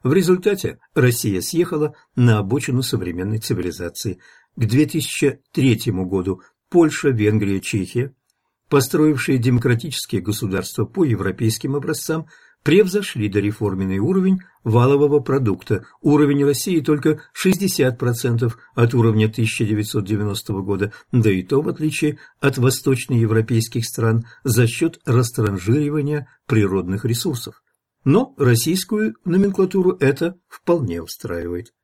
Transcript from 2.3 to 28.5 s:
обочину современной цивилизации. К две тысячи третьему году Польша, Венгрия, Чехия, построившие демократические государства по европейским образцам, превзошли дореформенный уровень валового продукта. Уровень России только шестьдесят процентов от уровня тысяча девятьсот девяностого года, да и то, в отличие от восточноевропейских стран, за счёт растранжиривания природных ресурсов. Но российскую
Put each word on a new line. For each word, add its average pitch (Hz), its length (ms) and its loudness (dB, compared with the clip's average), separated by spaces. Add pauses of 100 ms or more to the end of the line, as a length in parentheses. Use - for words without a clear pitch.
обочину 123 440 -2
современной 95 560 -4
цивилизации. 90 840 -6 (360)
К 117 100 -2
две 127 180 2
тысячи - 560 -2 (120)
третьему 107 540 0
году 92 360 -4 (280)
Польша, 156 400 2
Венгрия, 104 500 0
Чехия, 120 540 -6 (540)
построившие 147 720 2
демократические 120 840 -2
государства 98 600 -4
по 185 200 -2
европейским 110 720 -2
образцам, - 500 -6 (380)
превзошли 180 640 2
дореформенный 98 720 -2
уровень 185 420 2 (240)
валового 139 560 4
продукта. 117 680 -2 (160)
Уровень 143 420 4
России 147 360 0
только 151 420 0 (100)
шестьдесят 180 640 0
процентов 117 600 -2 (160)
от 120 180 4
уровня 110 360 4
тысяча 113 360 -2
девятьсот 104 400 -2
девяностого 101 580 -4
года, 98 300 -2 (200)
да 113 180 4
и 92 140 0
то, 139 180 0
в 160 60 -4
отличие 151 500 -2 (220)
от 135 180 0
восточноевропейских 117 1300 0
стран, 113 400 0 (160)
за 120 240 2
счёт 165 400 -2
растранжиривания 131 1200 0 (200)
природных 98 580 0
ресурсов. 120 580 -6 (420)
Но 196 320 2
российскую 185 800 0 (100)